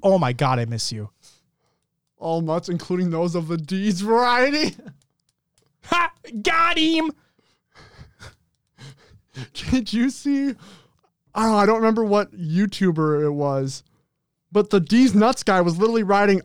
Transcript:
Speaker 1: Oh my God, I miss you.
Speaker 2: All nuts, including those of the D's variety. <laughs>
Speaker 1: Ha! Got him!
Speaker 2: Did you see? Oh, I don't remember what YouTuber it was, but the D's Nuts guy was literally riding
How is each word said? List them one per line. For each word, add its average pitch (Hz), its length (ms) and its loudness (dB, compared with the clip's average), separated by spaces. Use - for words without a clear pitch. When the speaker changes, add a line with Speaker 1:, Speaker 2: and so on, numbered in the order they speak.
Speaker 1:
Oh 190 160 4
my 127 120 0
God, 127 280 0
I 117 60 -4
miss 113 260 -6
you. 107 180 -10
Speaker 2:
All 165 260 -4
nuts, 165 260 -4
including 180 420 -4
those 165 240 -2
of 165 140 -4
the 170 80 -4
D's 190 440 -4
variety. 247 800 0
<laughs> - 1040 -20
Speaker 1:
Ha! 349 260 -2
Got 330 360 0
him! 320 320 0
Speaker 2:
Did - 400 -4
you 240 180 -2
see? 277 440 -4
Oh, 220 220 0
I 202 100 4
don't 226 120 2
remember 220 260 2
what 202 300 0
YouTuber 160 920 0
it 147 80 0
was, 139 500 -4
but 208 200 0
the 196 100 4
D's 220 340 4
Nuts 226 280 4
guy 190 180 2
was 170 160 0
literally 226 280 2
riding 202 400 4